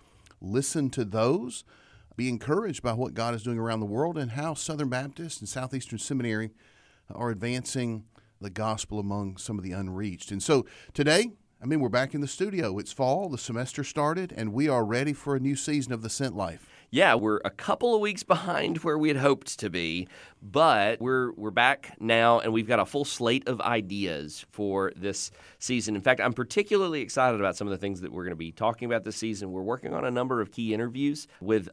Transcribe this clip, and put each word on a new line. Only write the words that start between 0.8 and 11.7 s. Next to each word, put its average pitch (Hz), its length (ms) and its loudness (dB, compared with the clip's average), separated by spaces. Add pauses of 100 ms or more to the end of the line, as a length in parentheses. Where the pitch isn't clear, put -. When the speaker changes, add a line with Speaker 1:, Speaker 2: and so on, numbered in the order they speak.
Speaker 1:
to 131 140 -2
those, 131 600 0 (520)
be 123 140 -2
encouraged 151 520 0
by 120 120 0
what 123 180 -2
God 117 220 -2
is 107 80 -6
doing 120 160 -2
around 113 220 0
the 107 60 -2
world 147 300 0
and 131 160 -2
how 147 220 -4
Southern 147 340 -4
Baptist 135 520 -6
and 104 80 -12
Southeastern 127 500 -6
Seminary 113 520 -2 (600)
are 120 180 -4
advancing 117 760 -2 (360)
the 101 100 -10
gospel 107 480 -2
among 101 380 -4
some 107 220 -6
of 92 60 -8
the 92 80 -6
unreached. 95 600 -6
And 98 100 -4
so 143 220 4 (300)
today, 170 380 4 (280)
I 120 60 -8
mean, 151 140 2